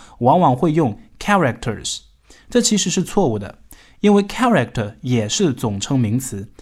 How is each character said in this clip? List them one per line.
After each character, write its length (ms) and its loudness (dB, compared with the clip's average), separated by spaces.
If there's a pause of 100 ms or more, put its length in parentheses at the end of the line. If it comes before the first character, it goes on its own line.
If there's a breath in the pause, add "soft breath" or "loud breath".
(200 loud breath)
往 180 4
往 160 4
会 200 0
用 260 0 (180 loud breath)
characters， 840 -2 (500 soft breath)
这 100 2
其 180 2
实 120 0
是 140 -2
错 260 0
误 100 -4
的， 200 -14 (420 soft breath)
因 140 4
为 80 4
character 800 0
也 280 0
是 240 0
总 260 -4
称 200 0
名 200 0
词， 300 -10 (120)